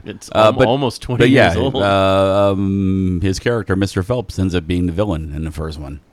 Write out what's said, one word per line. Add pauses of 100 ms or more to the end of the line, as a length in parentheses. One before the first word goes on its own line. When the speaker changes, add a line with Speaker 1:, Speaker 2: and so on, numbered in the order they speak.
Speaker 1:
It's
Speaker 2:
Uh,
Speaker 1:
almo-,
Speaker 2:
but,
Speaker 1:
almost
twenty
Speaker 2:
but
yeah,
Speaker 1:
years
old.
Speaker 2:
uh,
um,
his
character,
Mister
Phelps,
ends
up
being
the
villain
in
the
first
one. (140)